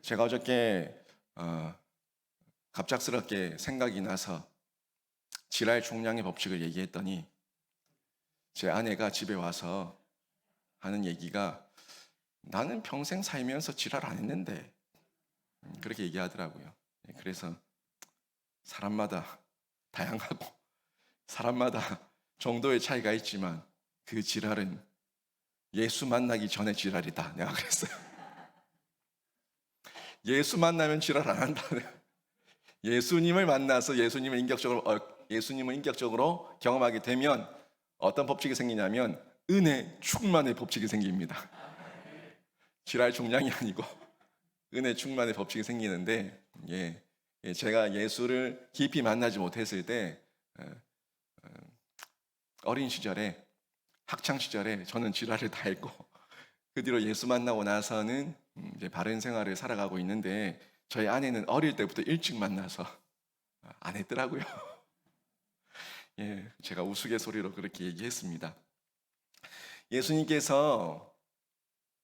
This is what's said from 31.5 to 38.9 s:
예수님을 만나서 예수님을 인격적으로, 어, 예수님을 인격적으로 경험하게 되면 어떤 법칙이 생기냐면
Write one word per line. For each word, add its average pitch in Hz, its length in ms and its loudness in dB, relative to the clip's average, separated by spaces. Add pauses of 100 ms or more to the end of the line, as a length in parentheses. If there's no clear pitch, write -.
예수님을 170 600 6
만나서 135 500 6
예수님을 127 440 2
인격적으로, 123 400 2
어, 104 180 2 (320)
예수님을 127 440 -2
인격적으로 139 840 0
경험하게 123 400 4
되면 127 480 2 (480)
어떤 139 300 4
법칙이 135 280 0
생기냐면 113 680 0 (280)